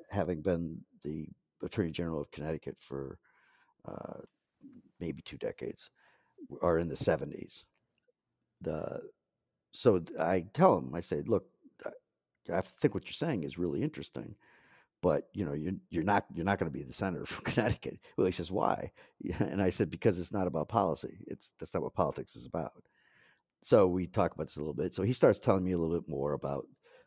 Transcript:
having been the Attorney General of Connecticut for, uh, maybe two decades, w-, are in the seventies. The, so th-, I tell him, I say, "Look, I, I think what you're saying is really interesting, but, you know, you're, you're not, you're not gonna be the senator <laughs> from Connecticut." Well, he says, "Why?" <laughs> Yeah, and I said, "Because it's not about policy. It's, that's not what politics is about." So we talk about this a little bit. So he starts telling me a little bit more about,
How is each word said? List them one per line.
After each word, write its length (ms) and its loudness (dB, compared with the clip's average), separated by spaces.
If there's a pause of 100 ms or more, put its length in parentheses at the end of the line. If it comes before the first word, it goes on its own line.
(120)
having 300 0
been 400 -2 (200)
the 240 -6 (360)
Attorney 280 -2
General 300 -4
of 100 -8
Connecticut 480 -6
for, 400 -10 (680)
uh, 360 -12 (800)
maybe 220 -6
two 160 -12
decades, 520 -8 (580)
w-, 140 -14
are 160 4
in 100 0
the 80 -6
seventies. 680 -2 (960)
The, 400 -4 (720)
so 260 6
th-, 200 -8
I 340 4
tell 260 6
him, 160 -6
I 60 -2
say, 260 -2
"Look, 200 2 (380)
I, 720 -8
I 20 2
think 340 0
what 120 -4
you're 60 -12
saying 300 -2
is 160 -6
really 240 0
interesting, 540 -8 (640)
but, 320 4
you 100 -2
know, 80 -2
you're, 220 -2 (160)
you're 140 0
not, 200 4 (100)
you're 120 -4
not 120 4
gonna 120 0
be 120 -8
the 100 -14
senator 340 -2
<laughs> 60 -8
from 120 -10
Connecticut." 540 -2 (180)
Well, 100 4
he 60 2
says, 180 -4
"Why?" 420 0 (140)
<laughs> 140 -20
Yeah, 220 -2
and 200 0
I 80 4
said, 200 2
"Because 280 2
it's 140 -6
not 140 0
about 220 -2
policy. 580 0
It's, 320 -12
that's 160 -12
not 80 0
what 120 -4
politics 420 -2
is 100 -12
about." 260 -6 (920)
So 260 8
we 180 0
talk 280 0
about 140 -4
this 80 -12
a 40 -6
little 140 -4
bit. 200 -2
So 80 -2
he 120 2
starts 260 6
telling 240 4
me 80 0
a 60 2
little 200 2
bit 100 -8
more 260 0
about, 320 -4 (400)